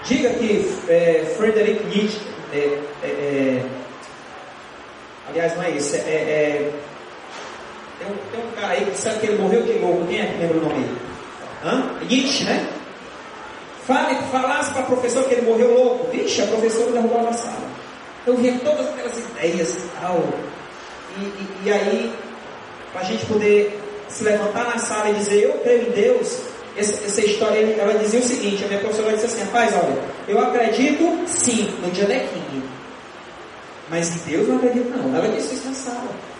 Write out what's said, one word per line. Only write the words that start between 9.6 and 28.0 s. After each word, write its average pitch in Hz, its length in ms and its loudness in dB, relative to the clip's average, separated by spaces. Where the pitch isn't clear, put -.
de 226 120 0
louco. 175 320 2
Quem 214 140 -2
é 208 60 0
que - 120 -4
lembra 165 200 2
o - 40 4
nome 147 120 0
dele? 123 220 -2
Hã? 240 260 0
Nietzsche, - 360 2
né? - 240 0
Fale, 254 300 2
falasse 262 420 0
pra 262 100 0
professor 254 420 2
que 262 100 4
ele 226 160 4
morreu 233 240 6
louco. 247 360 4
Vixe, - 320 0
a 202 40 4
professora 226 460 2
derrubava 233 360 4
a 233 40 0
sala. - 360 -6
Eu 247 100 4
via 247 240 2
todas 294 280 0
aquelas 240 300 -6
ideias 170 580 -2
e - 240 -8
tal. 175 240 0
E, - 20 -8
e, 202 280 -6
e 202 80 2
aí, 214 400 2
pra 185 100 -6
gente 220 240 -4
poder 208 520 4
se - 160 -8
levantar 208 400 2
na 240 140 -2
sala 214 320 0
e 208 40 4
dizer, 202 300 4
"Eu - 100 4
creio 240 340 4
em - 20 0
Deus", 233 480 2
essa, 208 280 0
essa 202 180 0
história, 214 380 4
ela 208 220 4
dizia 214 220 4